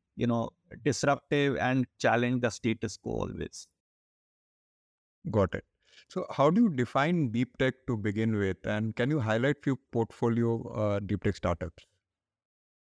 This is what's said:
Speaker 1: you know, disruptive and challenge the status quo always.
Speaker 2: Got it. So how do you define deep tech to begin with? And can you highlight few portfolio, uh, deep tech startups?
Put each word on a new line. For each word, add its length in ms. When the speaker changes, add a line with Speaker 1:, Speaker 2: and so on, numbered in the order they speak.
Speaker 1:
you 100
know, 240
disruptive 760
and 280
challenge 420
the 80
status 480
quo 140
always. 560
Speaker 2:
Got 240
it. 120
So 240
how 180
do 140
you 60
define 600
deep 300
tech 160
to 100
begin 400
with? 300
And 300
can 160
you 80
highlight 440
few 120
portfolio, 800
uh, 300
deep 240
tech 120
startups? 500